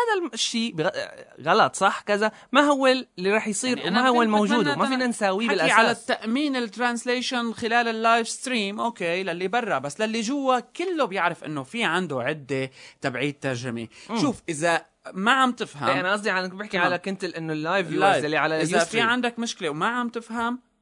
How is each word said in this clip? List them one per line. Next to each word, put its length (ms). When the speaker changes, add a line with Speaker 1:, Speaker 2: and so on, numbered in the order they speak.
Speaker 1:
الم-، 120
الشيء 420
بغ-، 220
غلط، 340
صح؟ 260
كذا 300
ما 100
هو 260
اللي 440
راح 160
يصير 300
Speaker 2:
يعني 120
Speaker 1:
وما 100
Speaker 2:
أنا 100
Speaker 1:
هو 40
Speaker 2:
كنت 100
Speaker 1:
الموجود 360
Speaker 2:
بتمنى 140
Speaker 1:
وما 120
فينا 120
Speaker 2:
تعمل 120
Speaker 1:
نساويه 380
Speaker 2:
حكي 80
Speaker 1:
بالأساس. 240
Speaker 2:
على 120
التأمين 640
الترانسليشن 1000
خلال 340
اللايف 400
ستريم، 520
أوكي، 440
للي 240
برا، 320
بس 220
للي 200
جوا 380
كله 460
بيعرف 380
إنه 200
في 200
عنده 380
عدة 500
تبعية 400
ترجمة. 460
Speaker 1:
مم. 80
Speaker 2:
شوف، 320
إذا 360
ما 180
عم 200
تفهم 380
Speaker 1:
إيه، 100
أنا 120
قصدي 180
على، 200
بحكي 220
Speaker 2:
تمام. 140
Speaker 1:
على 120
كنت 260
إنه 300
اللايف 340
Speaker 2:
اللايف. 240
Speaker 1:
فيورز 140
اللي 120
على 180
Speaker 2:
إذا 100
في 80
Speaker 1:
اليوستريم. 340
Speaker 2:
عندك 320
مشكلة 300
وما 180
عم 220
تفهم، 500